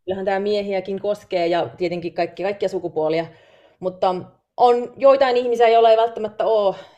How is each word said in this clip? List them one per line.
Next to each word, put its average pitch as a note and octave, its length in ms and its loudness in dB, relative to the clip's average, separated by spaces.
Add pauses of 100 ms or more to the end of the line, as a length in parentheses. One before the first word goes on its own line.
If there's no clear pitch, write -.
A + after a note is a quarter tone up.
kyllähän F#3+ 200 -6
tää G3 160 -2
miehiäkin G3 600 -4
koskee G3+ 460 -4
ja E3+ 300 -2
tietenkin F3 380 -6
kaikki, F3 280 -4
kaikkia G3 260 -4
sukupuolia, E3 580 -4 (540)
mutta F#3 340 -2 (420)
on A#3+ 400 2
joitain C4+ 400 4
ihmisiä, A#3+ 320 2
joilla A3+ 220 6
ei A3 60 6
välttämättä A3+ 500 -2
oo G3+ 280 2 (240)